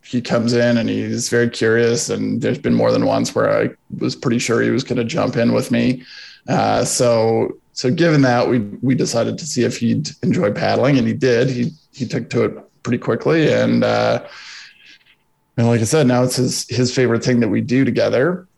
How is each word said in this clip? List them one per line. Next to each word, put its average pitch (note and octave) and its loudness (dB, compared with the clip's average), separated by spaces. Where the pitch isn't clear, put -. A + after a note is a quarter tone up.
he B2 -4
comes A#2 -2
in A#2+ 2
and A2+ 0
he's A2 -4
very A#2+ 2
curious. A#2 0
And G#2+ -2
there's A#2 -2
been A#2+ 0
more A2+ 2
than A2+ 2
once A2+ 0
where A2 0
I A2 0
was B2+ -4
pretty A#2+ -2
sure A#2 0
he A#2 0
was A#2 0
gonna A#2+ -4
jump A2 -2
in A#2 2
with A#2 -2
me. A#2+ 0
Uh, A2 0
so, A2+ 0
so - -2
given D#3+ 2
that, B2 4
we, A2+ 2
we B2+ 2
decided A#2 -2
to - -10
see A#2+ -2
if A#2+ -2
he'd A2+ 0
enjoy G2 0
paddling, A2 2
and A2+ 2
he A2 0
did. B2 2
He, B2 -2
he B2+ -6
took - -6
to A#2 0
it - -8
pretty A#2+ -2
quickly, C3+ 0
and, A#2 2
uh, A2+ 0
and A#2 2
like A#2 2
I A2+ 0
said, D3+ 2
now B2 2
it's B2+ -2
his, B2 -4
his B2 -2
favorite A#2 0
thing B2 2
that A2+ 0
we A2 -2
do A#2+ 0
together. A#2 0